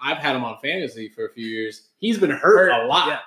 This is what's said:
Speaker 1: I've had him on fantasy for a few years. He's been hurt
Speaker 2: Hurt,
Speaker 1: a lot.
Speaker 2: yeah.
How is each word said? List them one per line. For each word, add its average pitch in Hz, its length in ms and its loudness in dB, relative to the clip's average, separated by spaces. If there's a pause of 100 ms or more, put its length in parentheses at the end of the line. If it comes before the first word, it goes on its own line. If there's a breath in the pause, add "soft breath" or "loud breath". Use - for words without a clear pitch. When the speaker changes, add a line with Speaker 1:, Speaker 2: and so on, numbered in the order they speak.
Speaker 1:
I've 151 180 -4
had 143 180 -2
him 123 80 -4
on 113 180 -8
fantasy 135 480 -8
for 110 160 -8
a - 60 -12
few 113 140 -12
years. 110 420 -8 (100)
He's 220 180 0
been 185 140 2
hurt 180 400 6
Speaker 2:
Hurt, 117 140 0
Speaker 1:
a - 20 -2
lot. 160 220 2
Speaker 2:
yeah. 120 180 -4